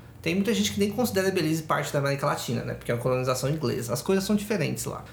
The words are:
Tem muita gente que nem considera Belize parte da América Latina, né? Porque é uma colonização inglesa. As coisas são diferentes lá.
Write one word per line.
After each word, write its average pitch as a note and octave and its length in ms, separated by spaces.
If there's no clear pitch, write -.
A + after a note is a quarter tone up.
Tem E3 140
muita G3+ 200
gente G3+ 180
que G3+ 80
nem G3+ 100
considera G3 400
Belize D#3+ 320
parte D3 300
da D3 80
América C#3 260
Latina, B2 380
né? A#2 100
Porque - 160
é A#2+ 40
uma A#2+ 60
colonização B2+ 480
inglesa. D3 440
As - 100
coisas G3 220
são G#3+ 100
diferentes E3 520
lá. - 260